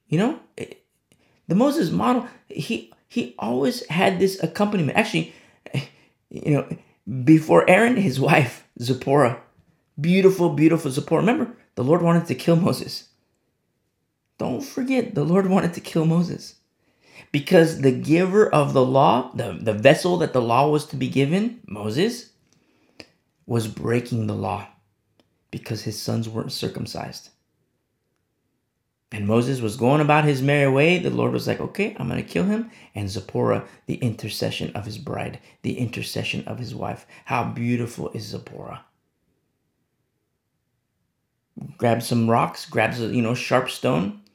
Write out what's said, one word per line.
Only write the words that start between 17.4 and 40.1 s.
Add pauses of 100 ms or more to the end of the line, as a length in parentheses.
the
giver
of
the
law,
the,
the
vessel
that
the
law
was
to
be
given,
Moses, (1160)
was
breaking
the
law (800)
because
his
sons
weren't
circumcised. (1800)
And
Moses
was
going
about
his
merry
way.
The
Lord
was
like,
"Okay,
I'm
gonna
kill
him." (240)
And
Zipporah, (200)
the
intercession
of
his
bride, (220)
the
intercession
of
his
wife. (200)
How
beautiful
is
Zipporah. (3000)